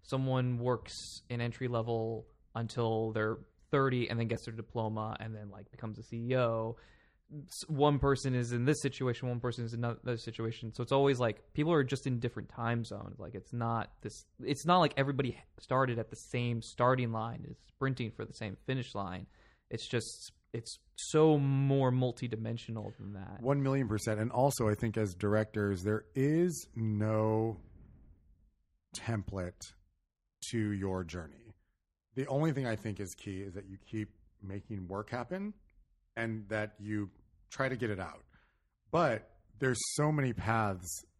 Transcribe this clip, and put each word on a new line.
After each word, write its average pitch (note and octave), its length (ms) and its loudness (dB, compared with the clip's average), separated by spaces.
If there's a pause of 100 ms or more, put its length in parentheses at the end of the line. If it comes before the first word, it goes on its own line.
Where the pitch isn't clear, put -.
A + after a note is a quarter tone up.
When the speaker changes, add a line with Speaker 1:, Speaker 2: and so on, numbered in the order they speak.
Speaker 1:
Someone C3 560 0
works - 720 -4
in A#2+ 100 -2
entry A#2+ 280 -2
level A2+ 580 0 (300)
until A2+ 560 0
they're G#2+ 260 2 (320)
thirty C3 400 4
and A#2 80 0
then A#2 80 0
gets A2+ 200 -4
their A2 80 -10
diploma A2 680 -4
and A2 140 -8
then, G#2 160 -12
like, G2+ 200 -18
becomes A2 280 -10
a A2 40 -14
C A#2 280 -6
E B2+ 60 4
O. A2+ 400 2 (680)
S-, - 240 -12
one C#3+ 300 6
person C3+ 380 4
is A#2+ 160 0
in A#2+ 140 2
this D3+ 140 4
situation, B2+ 480 -2
one A#2+ 120 -2
person A#2+ 240 -4
is A2+ 100 -6
in A#2 80 -2
another A#2 340 -2
situation. A2+ 560 -6
So B2 120 -6
it's B2 80 0
always, C#3 260 6
like, A#2 360 0
people D3+ 180 2
are D3+ 100 6
just C3 240 -2
in B2 140 0
different A#2 280 -4
time A#2 360 -2
zones. G2+ 340 -10
Like, - 160 -12
it's - 180 -12
not A#2 380 0 (120)
this, - 220 -10 (200)
it's C#3+ 200 -2
not F3+ 140 8
like D#3 180 6
everybody C3+ 400 0 (220)
started B2+ 400 2
at A2+ 120 -6
the A2+ 60 -12
same A#2+ 460 -2
starting B2 480 4
line, A2+ 380 -6
is - 80 -12 (120)
sprinting B2+ 440 -2
for G#2+ 120 -8
the G#2 100 -12
same G2+ 220 -8 (100)
finish C3 280 -2
line. F#2+ 320 -6 (440)
It's - 180 -8
just, - 420 -4 (220)
it's - 260 -10 (160)
so D#3 420 6
more C#3 540 4
multidimensional A#2 1080 -2
than G2+ 180 -10
that. G2+ 280 -12
Speaker 2:
One C#3 180 2
million C3+ 280 2
percent. G#2+ 320 0
And A2+ 100 0
also, B2 380 4
I G#2 80 4
think A2+ 200 0
as G#2 180 0
directors, G#2 680 2
there G#2+ 220 0 (100)
is D#3 640 2
no A2 800 2 (1400)
template G2 760 -6 (800)
to G#2+ 200 0
your F#2+ 300 -2
journey. E2 540 -12 (580)
The C3 140 -2
only D3 240 2
thing C3 160 0
I A2 80 0
think G#2 240 -6
is F#2+ 140 -6
key G2 260 -8
is G2 140 -10
that G2 120 -10
you G2 120 -14 (120)
keep G#2+ 200 -4 (300)
making G2 460 -8
work G2 240 -6
happen F3+ 440 -6 (600)
and A2 320 -4
that G#2+ 300 -2
you G#2 320 -4 (400)
try C3+ 180 -2
to B2+ 80 -2
get A2 140 -2
it F#2+ 100 -4
out. E2+ 220 -10 (680)
But D3+ 380 2 (300)
there's B2+ 200 2 (180)
so D3+ 160 4
many C#3 200 2
paths G#2 720 0 (160)